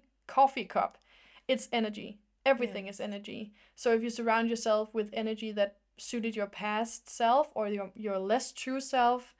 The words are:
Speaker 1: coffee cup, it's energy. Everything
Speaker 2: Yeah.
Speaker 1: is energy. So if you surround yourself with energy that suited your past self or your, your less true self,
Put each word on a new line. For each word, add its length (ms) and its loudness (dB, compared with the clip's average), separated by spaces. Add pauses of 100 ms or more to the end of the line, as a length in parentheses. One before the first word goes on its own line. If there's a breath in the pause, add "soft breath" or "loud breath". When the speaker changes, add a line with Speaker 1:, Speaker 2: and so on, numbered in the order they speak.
(260)
Speaker 1:
coffee 400 4
cup, 320 -2 (500 soft breath)
it's 240 0
energy. 460 -4 (280)
Everything 400 2
Speaker 2:
Yeah. 60 -10
Speaker 1:
is 80 -12
energy. 520 -10 (240 soft breath)
So 180 2
if 80 2
you 80 -2
surround 400 2
yourself 440 0
with 200 -2
energy 380 -4
that 260 0 (200)
suited 380 -4
your 120 -2
past 640 -4
self 440 4
or 140 -2
your, 280 -4
your 220 -4
less 340 0
true 280 -4
self, 600 2